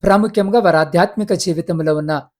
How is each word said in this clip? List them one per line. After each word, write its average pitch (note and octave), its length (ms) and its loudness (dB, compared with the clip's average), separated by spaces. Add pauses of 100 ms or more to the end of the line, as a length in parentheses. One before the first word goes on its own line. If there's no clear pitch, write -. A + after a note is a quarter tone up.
ప్రాముఖ్యంగా G3+ 560 2
వారి F3+ 180 4
ఆధ్యాత్మిక E3+ 560 0
జీవితంలో D#3+ 640 -2
ఉన్న D3+ 180 -4 (260)